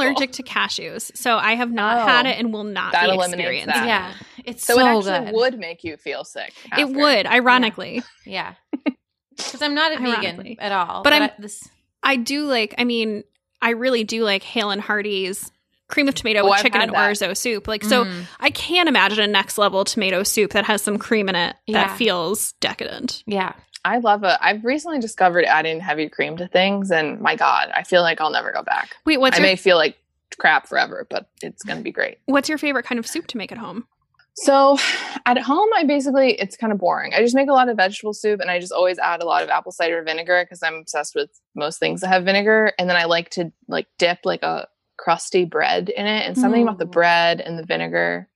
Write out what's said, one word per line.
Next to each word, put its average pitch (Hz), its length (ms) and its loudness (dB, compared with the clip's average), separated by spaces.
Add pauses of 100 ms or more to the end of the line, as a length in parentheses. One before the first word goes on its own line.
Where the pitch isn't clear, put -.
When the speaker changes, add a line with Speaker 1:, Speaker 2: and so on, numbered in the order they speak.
Speaker 1:
allergic 269 320 0
to 262 100 -10
cashews, - 760 -6
so 233 200 0
I 214 180 0
have 240 160 -2
not 226 380 0
had 247 180 6
Speaker 2:
Oh, 269 40 0
Speaker 1:
it - 80 -2
and 226 140 -2
will 208 120 -6
not 190 280 -6
Speaker 2:
that 175 140 4
Speaker 1:
be 185 60 2
Speaker 2:
eliminates 180 220 0
Speaker 1:
experiencing 175 400 -4
Speaker 2:
that. - 120 0
Speaker 3:
Yeah, 190 260 0 (320)
it's 240 200 -12
Speaker 2:
So 240 120 4
Speaker 3:
so 247 40 6
Speaker 2:
it 254 80 6
actually 196 380 0
Speaker 3:
good. 214 80 -4
Speaker 2:
would 247 240 0
make 170 260 -12
you 160 120 -8
feel 135 280 -8
sick - 280 -14 (120)
Speaker 1:
It - 60 -16 (140)
Speaker 2:
after. 269 140 -6
Speaker 1:
would, 277 280 4
ironically. 247 760 2 (220)
Speaker 3:
Yeah. 180 300 -10 (180)
Speaker 2:
<laughs> 262 140 -8
Speaker 3:
Yeah. - 680 -12
'Cause 262 100 -10
I'm 294 120 -2
not 311 180 0
a 311 60 -4
vegan 247 160 -2
Speaker 1:
Ironically. 214 460 -8
Speaker 3:
at 202 120 -4
all, 180 300 -4
Speaker 1:
But 277 80 4
Speaker 3:
but - 20 6
Speaker 1:
I'm 302 120 4
Speaker 3:
I, 214 140 -2
this 208 300 -18 (340)
Speaker 1:
I 269 140 2
do 277 300 -4
like, 233 320 -2
I 247 60 0
mean, 220 380 -2 (400)
I 226 80 2
really 240 340 0
do 226 200 -2
like 196 180 0
Hale 208 280 -2
and 196 100 -4
Hardy's 202 680 -4 (380)
cream 294 200 0
of 269 60 0
tomato 220 260 0
Speaker 2:
Oh, 196 60 4
Speaker 1:
with 196 80 6
Speaker 2:
I've 202 80 4
Speaker 1:
chicken 208 180 2
Speaker 2:
had 202 100 0
Speaker 1:
and - 60 -2
Speaker 2:
that. 202 140 2
Speaker 1:
orzo 202 260 -2
soup. 220 300 -4
Like, 214 180 -6
so 233 200 4
Speaker 3:
Mm. 180 200 -8 (160)
Speaker 1:
I - 100 0
can't 349 400 0
imagine 208 300 4
a 208 60 2
next 202 300 0
level 190 280 2
tomato 190 380 -2
soup 208 300 0
that 202 140 0
has 208 160 0
some 208 160 -2
cream 208 320 -2
in 185 60 0
it 175 200 -2 (120)
that 196 220 0
Speaker 3:
Yeah. 190 60 -10
Speaker 1:
feels 190 640 -2
decadent. - 680 -6
Speaker 3:
Yeah. 196 260 -4 (340)
Speaker 2:
I 208 120 2
love 214 260 2
it. 180 160 4
I've 214 260 2
recently 294 320 -2
discovered 185 480 2
adding 160 340 2
heavy 156 300 -4
cream 151 280 -4
to 180 100 -8
things, 196 420 2
and 156 320 0
my 156 140 2
God, 73 360 2
I - 120 -2
feel 180 180 4
like 165 180 0
I'll 156 100 2
never 120 220 -4
go - 100 -4
back. - 340 -4 (100)
Speaker 1:
Wait, 311 120 2
what's 262 180 4
Speaker 2:
I 170 40 4
Speaker 1:
your 190 80 6
Speaker 2:
may 190 80 4
feel 185 200 4
like 156 200 2 (400)
crap 156 300 2
forever, - 420 -2
but - 220 -8 (120)
it's - 200 -14
gonna 208 180 -10
be - 120 -8
great. - 340 -4
Speaker 1:
What's 269 240 0
your 302 80 -4
favorite 277 260 -4
kind 240 140 -4
of 226 80 -6
soup - 220 -10
to 247 100 -10
make 185 140 -12
at - 60 -16
home? 220 280 -12 (480)
Speaker 2:
So 277 440 6 (480)
at 247 120 4
home, 285 360 2
I 370 100 2
basically, 269 540 2
it's 196 180 -6
kinda 220 200 -2
boring. 160 380 -2
I 180 80 4
just 240 120 2
make 269 140 4
a 285 40 4
lot 254 160 6
of 233 80 -2
vegetable 202 380 -2
soup, 208 260 -2
and 180 100 -4
I 180 100 0
just 180 120 -10
always 180 260 2
add 175 240 -2
a 170 40 -4
lot 160 160 2
of 160 60 -4
apple 156 240 -2
cider 165 300 -2
vinegar 170 460 0
'cause 175 140 -18
I'm 160 120 -2
obsessed 160 400 -6
with 147 160 -4 (240)
most 151 260 -6
things 170 220 -2
that 190 60 -4
have 185 160 2
vinegar. 208 540 2
And 180 120 0
then 180 60 2
I 170 100 2
like 170 240 0
to, 170 200 -4 (180)
like, 160 180 -4 (120)
dip, 175 260 2
like, 175 180 -2
a 160 260 -4 (280)
crusty 175 480 0
bread 165 440 0
in 202 180 -4
it, 214 200 -2
and - 120 -6
something 240 240 4
about 220 160 0
the 170 80 -4
Speaker 3:
Mm. 180 60 -12
Speaker 2:
bread 170 480 4
and 165 180 -8
the 165 60 -8
vinegar. 170 720 -2